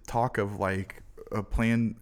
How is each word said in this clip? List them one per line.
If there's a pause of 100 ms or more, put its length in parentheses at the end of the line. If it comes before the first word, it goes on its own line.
talk
of,
like, (300)
a
Plan,